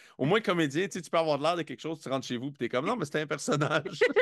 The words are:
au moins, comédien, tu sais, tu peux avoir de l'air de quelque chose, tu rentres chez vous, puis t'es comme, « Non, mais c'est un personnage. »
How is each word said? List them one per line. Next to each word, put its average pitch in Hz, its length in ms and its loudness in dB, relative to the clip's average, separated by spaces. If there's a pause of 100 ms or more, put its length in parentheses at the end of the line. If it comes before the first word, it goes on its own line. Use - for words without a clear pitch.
(180)
au 135 60 0
moins, 196 160 4
comédien, 170 460 0
tu - 60 -12
sais, 185 100 -8
tu - 80 -16
peux 170 80 2
avoir 156 200 2
de 139 40 -4
l'air 170 140 2
de 165 60 -2
quelque 139 180 -10
chose, 156 200 -6
tu - 80 -12
rentres 131 180 -2
chez 123 100 -2
vous, 135 140 -4
puis 143 80 -14
t'es 120 100 0
comme, « 131 180 0
Non, 240 100 0
mais 165 80 -2
c'est 151 160 -2
un 156 60 -2
personnage. » 151 760 0 (220)